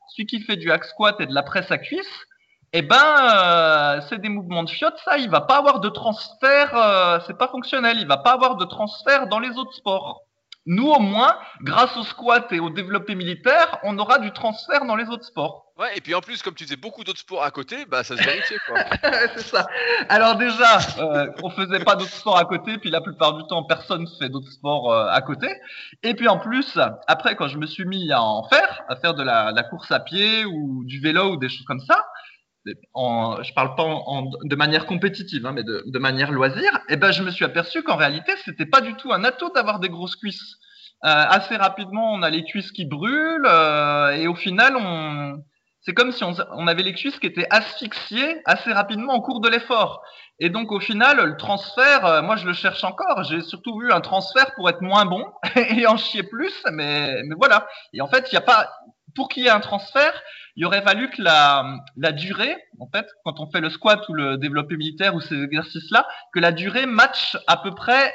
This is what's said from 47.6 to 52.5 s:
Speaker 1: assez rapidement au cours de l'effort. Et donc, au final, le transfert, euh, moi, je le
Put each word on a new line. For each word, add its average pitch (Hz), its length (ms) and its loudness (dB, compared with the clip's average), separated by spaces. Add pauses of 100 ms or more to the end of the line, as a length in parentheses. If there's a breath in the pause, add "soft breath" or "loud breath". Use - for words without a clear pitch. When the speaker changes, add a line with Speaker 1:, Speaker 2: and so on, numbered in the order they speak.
Speaker 1:
assez 190 300 0
rapidement 214 400 -2
au 233 80 0
cours 240 180 -6
de 226 80 2
l'effort. 226 540 0 (360 loud breath)
Et 170 120 0
donc, 220 200 -6
au 202 100 -4
final, 247 360 4
le 190 220 2
transfert, 240 680 2
euh, 160 160 4
moi, 196 160 0
je 180 100 -6
le 180 60 -2